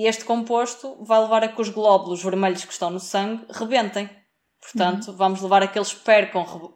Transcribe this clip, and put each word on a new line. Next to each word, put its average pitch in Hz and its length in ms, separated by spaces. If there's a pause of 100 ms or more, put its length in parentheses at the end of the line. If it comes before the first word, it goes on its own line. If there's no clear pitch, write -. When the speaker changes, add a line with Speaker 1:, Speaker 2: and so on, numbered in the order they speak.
Speaker 1:
e 220 80
este 220 160
composto 240 800
vai 220 160
levar 220 240
a 220 40
que 220 120
os 208 80
glóbulos 190 560
vermelhos 190 400
que - 80
estão 175 180
no 180 80
sangue 208 520
rebentem. 214 600 (500)
Portanto, 202 500
Speaker 2:
Uhum. 190 60
Speaker 1:
vamos 190 260
levar 196 200
a 196 60
que 214 100
eles 196 160
percam 208 480
re-, 170 340